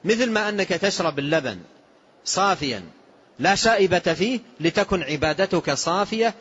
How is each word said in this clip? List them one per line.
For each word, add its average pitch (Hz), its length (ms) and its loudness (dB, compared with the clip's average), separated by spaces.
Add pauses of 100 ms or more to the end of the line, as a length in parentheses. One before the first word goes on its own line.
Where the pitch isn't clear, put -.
مثل 226 260 2
ما 214 180 0
أنك 196 180 -2
تشرب 170 520 -2
اللبن 139 400 -2 (640)
صافياً 151 580 -2 (560)
لا 185 160 4
شائبة 190 440 4
فيه، 185 400 0 (200)
لتكن 180 440 0
عبادتك 151 680 0
صافية 202 680 0